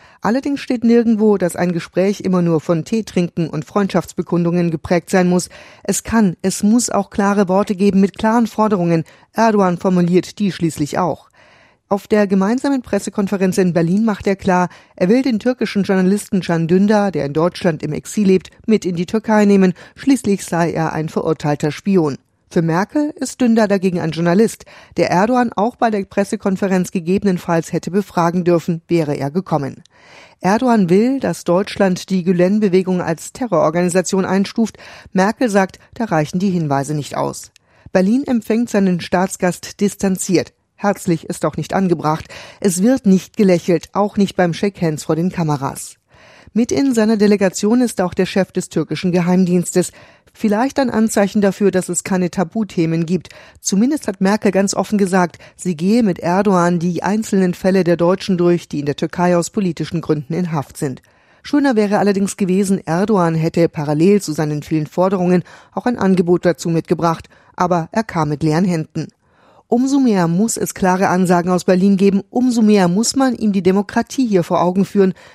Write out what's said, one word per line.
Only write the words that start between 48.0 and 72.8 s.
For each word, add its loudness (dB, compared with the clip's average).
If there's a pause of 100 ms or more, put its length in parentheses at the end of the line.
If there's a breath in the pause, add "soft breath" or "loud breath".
der 0
Chef -2
des -6
türkischen -4
Geheimdienstes. 0 (420 loud breath)
Vielleicht -2
ein 0
Anzeichen 0
dafür, 2
dass -2
es -4
keine 0
Tabuthemen -2
gibt. -4 (300 loud breath)
Zumindest 0
hat -4
Merkel 2
ganz 0
offen -2
gesagt, 0 (180 loud breath)
sie -6
gehe 2
mit 0
Erdogan 2
die -4
einzelnen 0
Fälle 0
der 2
Deutschen 0
durch, 0
die -6
in -6
der -2
Türkei 0
aus -2
politischen -4
Gründen -4
in -4
Haft -6
sind. -6 (400 soft breath)
Schöner 0
wäre 0
allerdings 0
gewesen, 0
Erdogan 0
hätte 0
parallel 2
zu -6
seinen -4
vielen -4
Forderungen 0 (300 loud breath)
auch -6
ein -2
Angebot 2
dazu -2
mitgebracht. -2 (280 soft breath)
Aber 0
er -2
kam -2
mit -4
leeren 2
Händen. -4 (580 soft breath)
Umso 0
mehr 2
muss 0
es -6
klare 0
Ansagen 2
aus 0
Berlin 4
geben, 2
umso 0
mehr 4